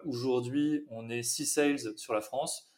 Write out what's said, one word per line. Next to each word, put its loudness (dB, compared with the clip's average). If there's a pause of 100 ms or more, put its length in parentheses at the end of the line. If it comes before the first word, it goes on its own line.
aujourd'hui, 2
on -8
est -2
six -2
sales 2
sur -4
la 2
France. -4